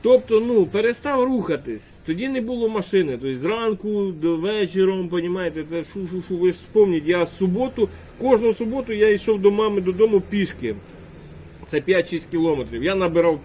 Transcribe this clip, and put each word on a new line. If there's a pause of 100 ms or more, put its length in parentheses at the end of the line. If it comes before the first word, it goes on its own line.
Тобто,
ну,
перестав
рухатись, (240)
тоді
не
було
машини,
тобто
зранку (100)
до
вечором,
понімаєте,
це
фу-фу-фу,
ви
ж
вспомніть,
я
суботу, (320)
кожну
суботу
я
йшов
до
мами
додому
пішки, (920)
це
п'ять-шість
кілометрів,
я
набирав